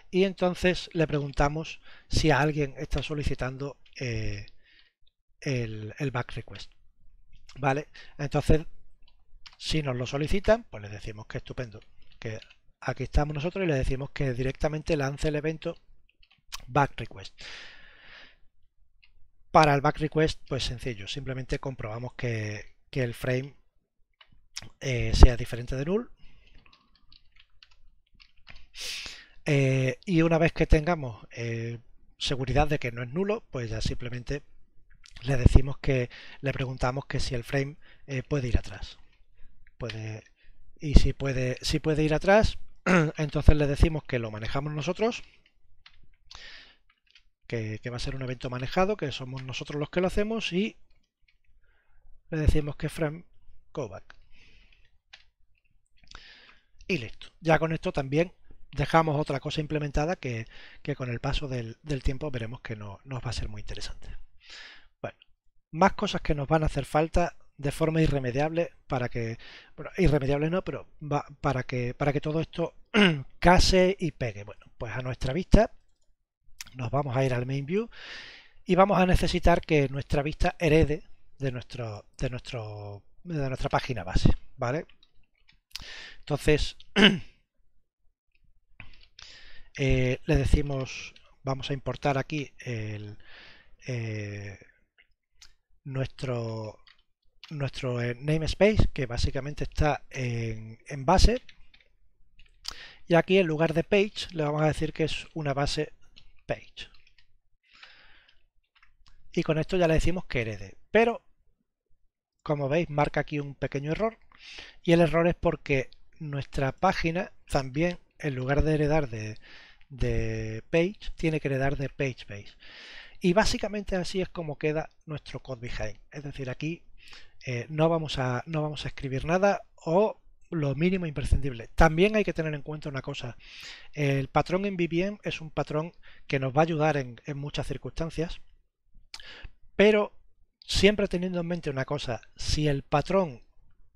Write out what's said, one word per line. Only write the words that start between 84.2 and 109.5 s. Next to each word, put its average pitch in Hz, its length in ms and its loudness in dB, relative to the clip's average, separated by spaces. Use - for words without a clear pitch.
¿vale? 127 280 -2
Entonces, - 580 0
<clears throat> - 2750 -2
eh, 131 480 2
le 151 100 4
decimos, 139 800 0
vamos 131 260 -4
a 147 40 -2
importar 135 440 -2
aquí 135 420 -6
el, 107 580 -8
eh, 104 720 -6
nuestro, 120 920 -6
nuestro, 127 520 -4
eh, 120 180 -2
namespace, 160 720 4
que 135 120 -4
básicamente 139 580 -2
está 147 460 2
en, 113 680 -6
en 139 180 -8
base, 190 360 6
y 170 80 4
aquí 185 220 6
en 185 100 4
lugar 156 260 0
de 165 100 0
page 208 500 0
le 156 100 -2
vamos 147 180 0
a 156 60 4
decir 151 260 -2
que 160 120 0
es - 280 -4
una 147 200 -4
base 143 400 -2
page. - 440 -10
Y 170 120 0
con 151 140 0